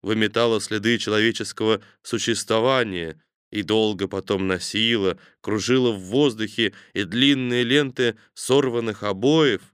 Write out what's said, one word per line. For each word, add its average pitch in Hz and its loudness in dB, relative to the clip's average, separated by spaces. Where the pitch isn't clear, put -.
выметала 110 2
следы 107 0
человеческого 110 0
существования 110 -2
и 107 -6
долго 107 0
потом 95 -2
носила, 98 -2
кружила 120 0
в 101 -4
воздухе, 110 -2
и 101 -4
длинные 123 0
ленты 123 0
сорванных 120 0
обоев 113 2